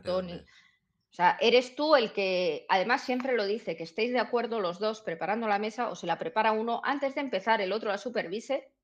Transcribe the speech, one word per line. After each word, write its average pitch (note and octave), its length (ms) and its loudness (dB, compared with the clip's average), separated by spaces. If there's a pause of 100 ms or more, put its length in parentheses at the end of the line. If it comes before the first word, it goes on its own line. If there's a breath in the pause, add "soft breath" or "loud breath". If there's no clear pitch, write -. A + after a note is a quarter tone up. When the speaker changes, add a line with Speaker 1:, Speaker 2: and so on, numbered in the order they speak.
Speaker 1:
cuánto, F#3 180 -2
ni F3+ 120 -8
Speaker 2:
dónde. - 120 -14
Speaker 1:
o - 680 -20
sea, F3 260 4
eres B3 340 4
tú D4+ 220 4
el A#3 160 4
que, F3+ 560 0
además G3+ 340 2
siempre B3+ 320 -2
lo G#3+ 120 0
dice, G3+ 280 -4
que E3 100 -10
estéis A3+ 280 -4
de B3 60 2
acuerdo A3+ 420 0
los F3+ 180 -2
dos G#3+ 220 -4
preparando F#3+ 480 -4
la G3+ 100 2
mesa A3+ 300 -4
o - 80 -6
se - 100 -10
la E3+ 120 0
prepara G#3+ 340 2
uno A3+ 320 -2
antes C#4 300 0
de D4+ 80 -2
empezar, A3 400 0
el F#3 100 -2
otro A3 160 -2
la G3 80 0
supervise A3 880 -4